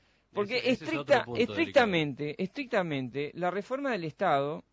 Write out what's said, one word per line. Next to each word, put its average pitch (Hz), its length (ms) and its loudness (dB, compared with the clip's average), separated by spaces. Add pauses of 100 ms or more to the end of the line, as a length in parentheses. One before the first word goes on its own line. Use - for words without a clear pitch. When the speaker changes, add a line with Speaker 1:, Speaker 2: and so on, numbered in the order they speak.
(320)
Speaker 1:
Porque 208 260 0
Speaker 2:
Ese, 240 120 2
ese - 20 6
es 226 100 -2
Speaker 1:
estricta-, 285 380 2
Speaker 2:
otro - 60 -2
punto 120 160 0
Speaker 1:
estrictamente, 185 800 2
Speaker 2:
delicado. 151 200 -4
Speaker 1:
estrictamente, 151 880 -4
la 180 180 -2
reforma 254 400 -4
del 185 100 -4
Estado, 151 720 0